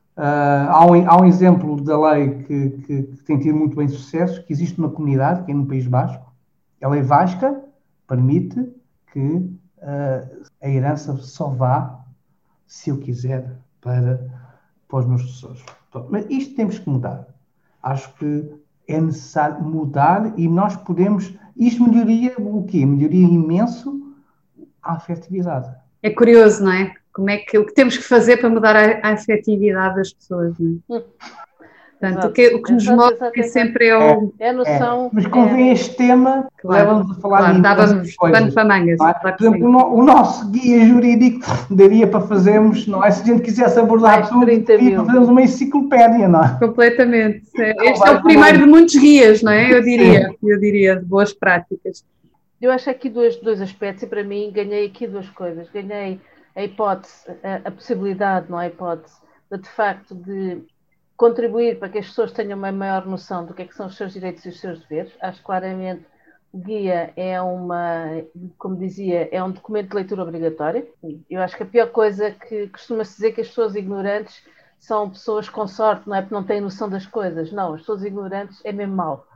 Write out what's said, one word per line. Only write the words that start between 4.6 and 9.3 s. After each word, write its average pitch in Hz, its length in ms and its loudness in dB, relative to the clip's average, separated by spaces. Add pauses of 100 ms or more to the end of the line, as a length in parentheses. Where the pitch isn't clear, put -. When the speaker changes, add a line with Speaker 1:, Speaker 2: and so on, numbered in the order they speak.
Speaker 1:
numa 156 100 -4
comunidade, 151 540 -4
que 143 80 -10
é - 20 -6
no 143 120 -4
País 131 200 -8
Basco. 127 460 -6 (500)
A 135 60 -6
lei 143 140 -2
vasca 180 600 -2 (460)
permite 165 640 -4 (400)
que, 165 380 -6 (320)